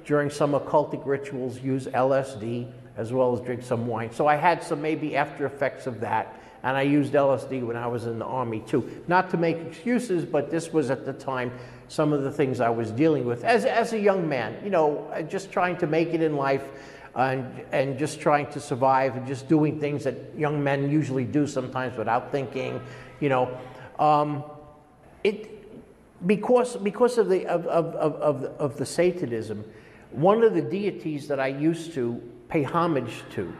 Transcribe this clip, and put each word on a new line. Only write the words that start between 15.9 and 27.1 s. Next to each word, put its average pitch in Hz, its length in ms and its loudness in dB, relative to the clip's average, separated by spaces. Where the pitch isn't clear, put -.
it 165 120 0
in 156 140 2
life 139 280 2
and, 131 560 -2
and 139 260 0
just 147 220 -4
trying 147 320 4
to 143 80 -8
survive 131 560 2
and 123 100 -6
just 131 220 -8
doing 156 320 4
things 143 240 -2
that 127 120 0
young 151 260 0
men 139 280 2
usually 135 340 2
do 135 240 2
sometimes 127 480 -4
without 113 360 0
thinking, 127 500 -4
you 147 80 2
know. 127 280 2
Um, 147 440 4
it, 214 360 -2
because, 233 520 4
because 233 420 2